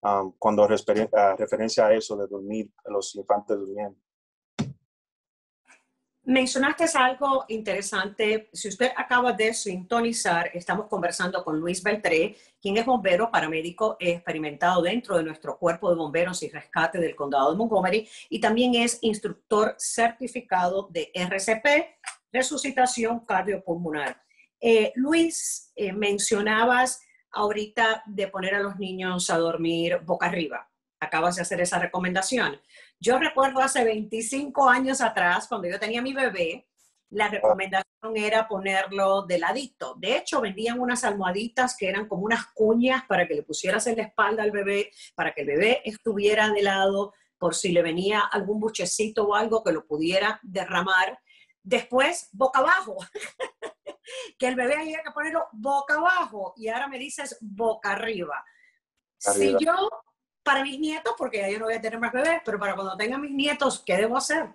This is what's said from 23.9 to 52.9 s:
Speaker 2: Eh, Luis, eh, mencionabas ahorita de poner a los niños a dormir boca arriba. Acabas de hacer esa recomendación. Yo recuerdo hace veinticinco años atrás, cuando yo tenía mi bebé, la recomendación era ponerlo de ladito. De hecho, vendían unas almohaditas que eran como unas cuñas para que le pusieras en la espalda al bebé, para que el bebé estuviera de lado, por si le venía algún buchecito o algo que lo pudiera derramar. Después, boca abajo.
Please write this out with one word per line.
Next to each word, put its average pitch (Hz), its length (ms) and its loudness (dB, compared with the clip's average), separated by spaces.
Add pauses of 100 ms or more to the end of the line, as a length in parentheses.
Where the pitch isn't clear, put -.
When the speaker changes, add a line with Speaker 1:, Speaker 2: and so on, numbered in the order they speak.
Speaker 2:
Eh, 226 360 4
Luis, 330 800 0
eh, 190 180 -2
mencionabas 214 1040 2 (300)
ahorita 214 800 0
de 196 200 -4
poner 190 280 -2
a 202 40 0
los 196 200 -4
niños 185 500 -4
a 170 80 2
dormir 165 680 0
boca 170 220 0
arriba. 160 420 -4 (320)
Acabas 165 360 0
de 175 80 -4
hacer 175 180 -2
esa 175 160 0
recomendación. 185 800 -2 (400)
Yo 247 200 2
recuerdo 269 400 2
hace 269 240 2
veinticinco 226 840 0
años 269 320 4
atrás, 190 480 0
cuando 196 200 -6
yo 190 120 -4
tenía 220 220 -4
mi 262 100 -4
bebé, 196 560 -2 (440)
la 208 160 0
recomendación 202 880 0
era 220 320 2
ponerlo 196 800 0
de 175 100 0
ladito. 175 640 -4
De 226 180 0
hecho, - 240 -2
vendían 220 380 -4
unas 247 240 -2
almohaditas 202 760 -2
que 196 100 -4
eran 202 200 -4
como 196 160 -4
unas 214 320 -2
cuñas 240 520 4
para 175 200 2
que 160 80 -2
le 147 80 -4
pusieras 190 420 -2
en 233 120 0
la 214 80 -2
espalda 220 360 0
al 214 80 2
bebé, 202 400 -2 (240)
para 165 220 -4
que 151 60 -6
el 143 80 -4
bebé 202 360 2
estuviera 214 640 2
de 208 140 2
lado, 196 500 2 (240)
por 170 160 0
si 185 180 -2
le 170 120 6
venía 190 380 0
algún 208 380 -2
buchecito 214 680 -2
o 208 80 2
algo 220 280 0
que 180 80 0
lo 156 140 -2
pudiera 185 560 0
derramar. 185 800 0 (420)
Después, 247 720 0
boca 262 260 2
abajo. 262 400 2 (160)